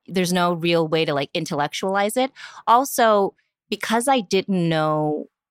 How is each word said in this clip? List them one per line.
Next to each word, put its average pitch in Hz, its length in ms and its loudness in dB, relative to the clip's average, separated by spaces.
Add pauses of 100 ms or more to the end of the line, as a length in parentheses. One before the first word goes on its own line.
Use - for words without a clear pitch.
there's 180 280 -2
no 175 200 2
real 165 340 0
way 160 180 0
to, 156 80 -2
like, 143 200 -4
intellectualize 190 840 -2
it. 262 160 0 (360)
Also, 226 640 4 (360)
because 220 380 -2
I 262 120 2
didn't 185 500 0
know 156 580 0 (240)